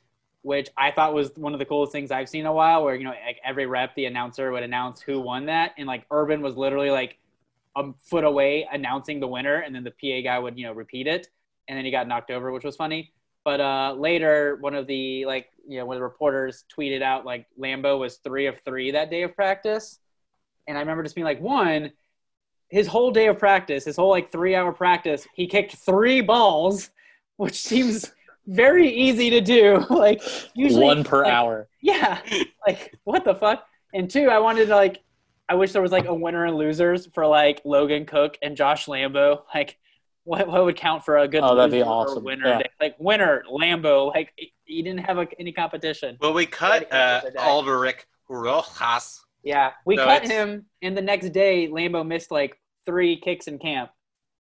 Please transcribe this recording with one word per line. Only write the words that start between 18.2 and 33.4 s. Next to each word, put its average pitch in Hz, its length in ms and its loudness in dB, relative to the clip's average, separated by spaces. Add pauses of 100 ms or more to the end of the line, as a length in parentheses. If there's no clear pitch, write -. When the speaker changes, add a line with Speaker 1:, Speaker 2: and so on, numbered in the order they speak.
Speaker 1:
of 131 180 -8
three 131 260 -6
that 151 180 -2
day 170 140 -6
of 175 120 -8
practice. 202 640 -4 (680)
And 147 100 -8
I 143 40 -6
remember 160 220 -6
just 151 120 -12
being 165 100 -6
like, 147 140 -4
one, 165 520 -2 (760)
his 202 180 2
whole 240 240 2
day 220 160 4
of 208 120 4
practice, 185 460 2
his 151 100 -8
whole, 185 140 4
like, 180 220 2
three-hour 180 420 0
practice, 175 600 0
he 180 140 -4
kicked 202 300 0
three 233 440 4
balls, 196 680 2 (480)
which - 180 -4
seems 226 560 -2 (360)
very 269 420 6
easy 240 420 2
to 233 100 6
do. 208 460 8
<laughs> - 20 0
Like, 214 320 4 (320)
usually, 247 300 4
Speaker 2:
One 147 200 6
per 139 200 2
Speaker 1:
like, 123 100 4
Speaker 2:
hour. 113 340 0 (140)
Speaker 1:
yeah. 285 380 0 (480)
Like, - 260 -2 (120)
what 311 200 0
the 196 100 4
fuck? 214 300 0 (280)